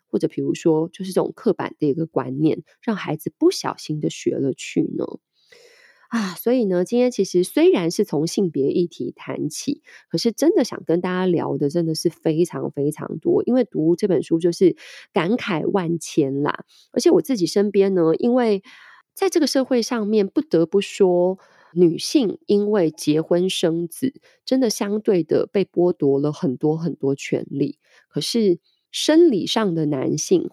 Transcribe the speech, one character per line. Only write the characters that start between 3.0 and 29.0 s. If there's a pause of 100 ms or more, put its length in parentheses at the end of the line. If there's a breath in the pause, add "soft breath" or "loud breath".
子
不
小
心
的
学
了
去 (120)
呢？ (1040 soft breath)
啊，
所
以
呢，
今
天
其
实
虽
然
是
从
性
别
议
题
谈
起， (300 loud breath)
可
是
真
的
想
跟
大
家
聊
的
真
的
是
非
常
非
常
多，
因
为
读
这
本
书
就
是 (360 loud breath)
感
慨
万
千
啦。 (260 soft breath)
而
且
我
自
己
身
边
呢，
因
为 (540 loud breath)
在
这
个
社
会
上
面，
不
得
不
说， (340 soft breath)
女
性
因
为
结
婚
生
子， (320 soft breath)
真
的
相
对
的
被
剥
夺
了
很
多
很
多
权
利。 (280 soft breath)
可
是 (320)
生